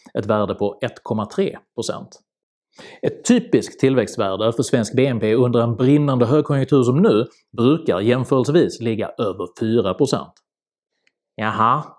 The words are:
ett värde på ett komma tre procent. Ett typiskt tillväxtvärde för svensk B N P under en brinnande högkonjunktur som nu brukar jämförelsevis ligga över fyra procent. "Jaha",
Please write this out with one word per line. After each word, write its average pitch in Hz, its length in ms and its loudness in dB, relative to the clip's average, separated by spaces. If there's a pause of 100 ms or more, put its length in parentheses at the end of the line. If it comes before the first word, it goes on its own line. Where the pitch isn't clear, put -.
(140)
ett 110 120 -6
värde 104 280 0
på 101 280 -4
ett - 200 -8
komma 107 240 -6
tre - 320 -4 (160)
procent. - 340 -8 (920)
Ett - 220 -4
typiskt - 560 0
tillväxtvärde 110 720 0
för 135 100 -2
svensk 117 340 -2
B 131 100 2
N 117 140 -2
P 107 140 0
under 123 260 2
en 117 160 0
brinnande 131 500 2
högkonjunktur 139 560 2
som 123 200 2
nu 120 240 2 (300)
brukar 123 440 2
jämförelsevis 127 800 0
ligga 110 380 -4
över 98 300 -4 (120)
fyra 110 340 0
procent. 104 380 -2 (1040)
"Jaha", 110 480 0 (140)